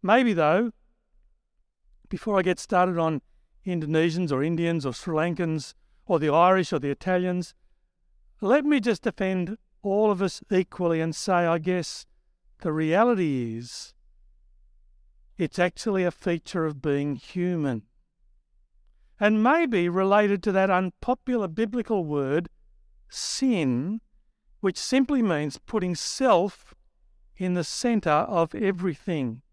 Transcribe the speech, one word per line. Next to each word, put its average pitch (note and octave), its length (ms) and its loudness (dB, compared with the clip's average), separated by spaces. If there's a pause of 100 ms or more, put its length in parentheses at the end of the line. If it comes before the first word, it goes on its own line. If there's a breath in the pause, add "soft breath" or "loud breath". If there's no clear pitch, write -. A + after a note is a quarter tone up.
Maybe, A#3 300 4
though, E3+ 380 2 (1400)
before G3+ 280 -2
I F#3 60 2
get F3+ 160 0
started F3+ 380 2
on D#3+ 240 0 (440)
Indonesians D#3+ 680 0
or C3 120 0
Indians E3 420 -2
or B2+ 80 -4
Sri E3 220 -6
Lankans D#3+ 580 -2 (320)
or F3 140 2
the D3+ 100 0
Irish F3+ 440 4
or D3+ 60 0
the C#3+ 120 -4
Italians, F3+ 640 -2 (880)
let C4 240 4
me D4 140 4
just A3 240 0
defend F#3+ 540 -2 (240)
all G#3 300 2
of F#3 100 0
us F#3+ 300 -4
equally F3+ 480 0
and D#3+ 160 -2
say, F3 320 0
I E3+ 100 2
guess, F3 480 -4 (540)
the E3 140 -4
reality D#3 840 2
is - 360 -14 (1400)
it's E3 200 -4
actually F#3 460 -2
a F3 80 0
feature E3+ 540 -4
of D3 160 -6
being C#3+ 340 -2
human. D#3 680 -4 (1400)
And G#3+ 200 4
maybe A#3+ 460 2
related G3 560 2
to G#3 80 -2
that F#3+ 180 2
unpopular G3+ 760 -2
biblical G#3+ 560 -2
word, D3 460 -2 (580)
sin, F3+ 920 -2 (580)
which - 180 -2
simply C4+ 440 2
means D3+ 360 0
putting F3+ 380 -4
self G3+ 800 0 (640)
in F#3 160 -2
the F3+ 100 -2
centre A3+ 460 -2
of D#3+ 440 0
everything. E3+ 880 -4 (120)